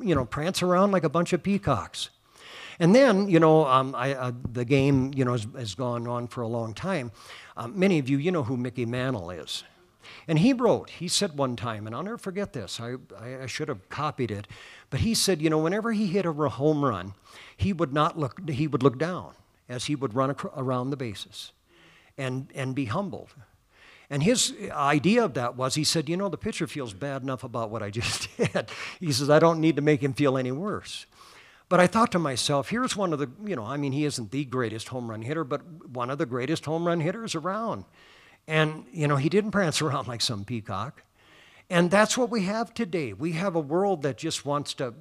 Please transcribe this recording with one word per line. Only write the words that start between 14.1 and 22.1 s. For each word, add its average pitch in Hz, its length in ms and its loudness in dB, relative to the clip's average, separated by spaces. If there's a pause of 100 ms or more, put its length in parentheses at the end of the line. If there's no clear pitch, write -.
it, 104 180 -6 (400)
but 135 120 -4
he 220 140 2
said, 175 280 2
you 160 80 4
know, 156 80 2
whenever 202 340 0
he 208 140 2
hit 185 180 0
a 165 80 0
r-, 147 160 0
home 143 340 2
run, 98 300 -2 (420)
he 190 200 0
would 151 180 -2
not 156 260 2
look, 147 300 -4
he 147 180 0
would 131 160 0
look 127 160 4
down 156 360 -6 (340)
as 123 160 -8
he 147 100 -2
would 123 200 -4
run 135 160 2
acro-, 139 260 -8
around 127 320 -2
the 143 80 -6
bases - 560 -12 (640)